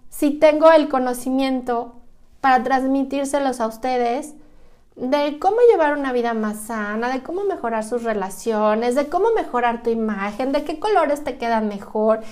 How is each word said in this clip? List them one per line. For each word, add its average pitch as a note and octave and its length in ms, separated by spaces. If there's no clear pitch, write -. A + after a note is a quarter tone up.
Si D4 220
tengo D#4 400
el D4+ 180
conocimiento B3+ 1040
para B3+ 220
transmitírselos C4+ 1000
a A3 60
ustedes B3 680
de D4 420
cómo G4+ 180
llevar D4+ 240
una C4+ 160
vida A#3 220
más G#3+ 260
sana, A3 500
de C4 120
cómo F4 220
mejorar A#3 400
sus A#3 200
relaciones, G#3+ 920
de C#4+ 120
cómo F#4 280
mejorar A#3+ 480
tu A#3 80
imagen, A3 600
de D4+ 120
qué D#4 160
colores D#4 440
te C4 140
quedan A3+ 300
mejor, G#3+ 540